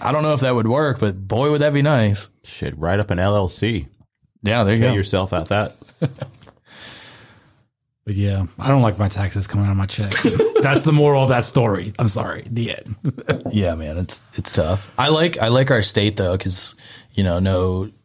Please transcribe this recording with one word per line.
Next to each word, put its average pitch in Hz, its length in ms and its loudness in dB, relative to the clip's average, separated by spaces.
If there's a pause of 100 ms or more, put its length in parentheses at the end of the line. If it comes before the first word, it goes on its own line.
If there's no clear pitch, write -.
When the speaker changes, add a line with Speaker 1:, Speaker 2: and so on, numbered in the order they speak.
Speaker 1:
I 120 100 -2
don't 151 120 0
know 156 100 2
if 131 80 0
that 127 120 2
would 113 140 2
work, 139 320 0
but 98 260 -2
boy, 120 260 0
would 147 100 0
that 147 120 2
be 143 80 2
nice." 117 460 2 (160)
Speaker 2:
Shit, - 340 -10
write 87 220 0
up 104 120 -4
an 87 80 0
L 98 180 2
L 95 100 2
C. 104 400 -4 (560)
Speaker 1:
Yeah, 110 220 2
there 104 100 4
you 113 60 2
Speaker 2:
Pay 123 80 4
Speaker 1:
go. 123 40 2
Speaker 2:
yourself 98 380 0
out 90 180 -2
that. 104 280 -2 (240)
<laughs> 151 80 -2 (1900)
Speaker 3:
But 101 120 -6
yeah, 98 300 0 (120)
I - 100 -6
don't 135 140 4
like 104 160 2
my 101 120 0
taxes 98 360 -4
coming 101 220 0
out 98 40 2
of 98 60 2
my 98 80 0
checks. 101 380 -4
<laughs> 440 380 2
That's 139 200 2
the 160 100 2
moral 147 320 6
of 127 60 2
that 120 160 2
story. 104 540 0
I'm 117 80 2
sorry. - 420 -4
The 117 260 -4
end. - 260 -12
<laughs> - 500 -4
Speaker 1:
Yeah, 92 240 0
man, 78 220 -8
it's, - 260 -6 (140)
it's - 160 -8
tough. 90 440 -2
I 135 120 2
like, 156 280 2
I 113 120 0
like 131 220 4
our 110 120 2
state 104 320 0
though, 92 220 0
'cause, - 380 -4 (380)
you 101 100 0
know, 87 160 0
no, 92 520 0 (120)